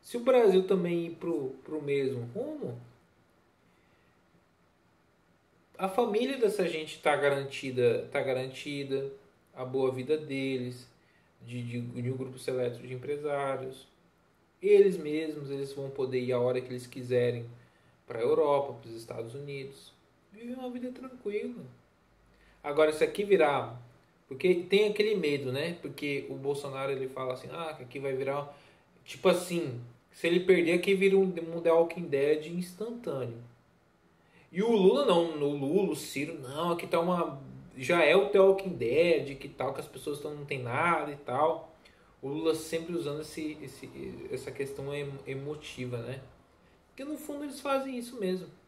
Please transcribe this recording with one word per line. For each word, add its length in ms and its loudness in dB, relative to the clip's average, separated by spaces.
Se 160 -10
o 40 -2
Brasil 460 6
também 400 2
ir 100 -8
pro, 340 -4
pro 180 -6
mesmo 520 -2
rumo, 460 -6
a 120 -2
família 500 0
dessa 300 2
gente 320 -8
tá 160 2
garantida, 960 0
tá 80 0
garantida, 920 -4
a 100 -10
boa 260 0
vida 260 -2
deles, 720 -4
de, 180 -10
de, 180 -6
de 300 -6
um 60 -4
grupo 220 -8
seleto 400 -2
de 160 -12
empresários. 920 -4
Eles 360 8
mesmos, 540 -4
eles 220 -6
vão 180 -8
poder 300 0
ir 120 -2
a 60 2
hora 220 2
que 80 -12
eles 180 -8
quiserem 600 0
pra 140 -8
Europa, 540 2
pros 200 -16
Estados 400 -10
Unidos. 580 -12
Viver 220 -12
uma 160 -10
vida 220 -8
tranquila. 680 -8
Agora, 300 4
se 100 2
aqui 220 0
virar, 560 4
porque 260 2
tem 340 4
aquele 280 2
medo, 340 0
né? 320 -4
Porque 480 -4
o 40 -8
Bolsonaro, 580 -4
ele 160 -4
fala 260 -6
assim: 180 -14
ah, 240 -8
que 60 -16
aqui 160 -12
vai 160 -4
virar, 420 -4
tipo 240 0
assim, 520 0
se 140 -4
ele 140 4
perder, 340 6
aqui 200 4
vira 240 6
um, 60 6
um 360 -4
The 120 4
Walking 340 4
Dead 400 2
instantâneo. 960 -8
E 100 -2
o 80 2
Lula 360 6
não, 260 4
o 240 0
Lula, 340 2
o 60 -2
Ciro, 420 -6
não, 340 -2
aqui 140 -4
tá 140 2
uma, 400 0
já 280 4
é 100 8
o 140 6
The 100 4
Walking 360 6
Dead, 640 2
que 100 -12
tal, 240 -4
que 80 -8
as 80 -12
pessoas 320 -8
tão, 140 -10
não 100 -12
tem 180 -6
nada 480 0
e 60 -10
tal. 580 0
O 80 -8
Lula 260 0
sempre 400 -6
usando 280 -4
esse, 400 -8
esse, 260 -16
essa 220 -8
questão 420 -8
em-, 320 -8
emotiva, 720 -8
né? 220 -8
Porque 160 -14
no 120 -8
fundo 280 -10
eles 160 -10
fazem 360 -2
isso 240 -10
mesmo. 280 -2